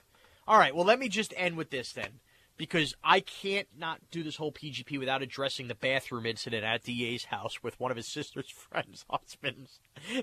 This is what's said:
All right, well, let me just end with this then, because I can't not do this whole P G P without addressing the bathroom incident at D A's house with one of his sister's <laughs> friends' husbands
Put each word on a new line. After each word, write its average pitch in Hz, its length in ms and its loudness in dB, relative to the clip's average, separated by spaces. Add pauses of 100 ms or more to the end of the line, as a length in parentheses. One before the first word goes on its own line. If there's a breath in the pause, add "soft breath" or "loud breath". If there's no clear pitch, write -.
(480 soft breath)
All 214 100 10
right, 143 160 8
well, 175 100 4
let 226 140 8
me 262 100 -2
just 202 280 -2
end 175 200 0
with 160 140 -6
this 127 220 -6
then, 110 280 -10 (360 soft breath)
because 156 380 0 (100)
I 180 160 8
can't 196 560 -4
not 160 240 -6 (100)
do 170 120 -4
this 151 140 -6
whole 156 140 -4
P 151 200 -10
G 127 120 -8
P 143 140 -8
without 135 260 0
addressing 135 460 -4
the 117 60 -4
bathroom 131 500 0
incident 117 400 -2
at 113 200 0
D 120 220 -4
A's 117 200 -4
house 107 360 -6
with - 160 -8
one 127 120 -2
of 120 60 -2
his 117 100 -8
sister's - 440 -8
<laughs> - 200 -20
friends' - 400 -6
husbands - 720 -8 (420 loud breath)